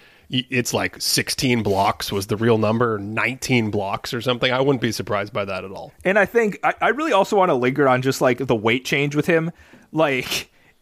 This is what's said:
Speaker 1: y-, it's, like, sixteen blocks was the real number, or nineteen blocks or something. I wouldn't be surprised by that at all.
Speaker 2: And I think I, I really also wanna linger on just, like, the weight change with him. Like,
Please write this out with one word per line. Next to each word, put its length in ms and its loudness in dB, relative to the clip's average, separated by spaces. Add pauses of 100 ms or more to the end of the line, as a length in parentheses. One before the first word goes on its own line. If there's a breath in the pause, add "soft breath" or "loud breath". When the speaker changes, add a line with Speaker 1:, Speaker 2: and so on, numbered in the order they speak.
(300 soft breath)
Speaker 1:
y-, 180 -2
it's, 240 -2
like, 260 -2
sixteen 640 0
blocks 480 0
was 180 -4
the 100 -2
real 180 4
number, 380 2
or 40 -2
nineteen 720 0
blocks 440 -4
or 80 -6
something. 280 0
I 120 2
wouldn't 180 2
be 120 0
surprised 420 -4
by 100 -2
that 180 -8
at 100 -12
all. 200 -14 (120)
Speaker 2:
And 140 2
I 60 4
think 400 0
I, 160 2
I 80 2
really 240 -2
also 240 2
wanna 180 4
linger 320 2
on 140 4
just, 220 -2
like, 160 2
the 180 0
weight 300 0
change 280 -2
with 120 0
him. 260 0 (400 soft breath)
Like, 560 -2 (340 soft breath)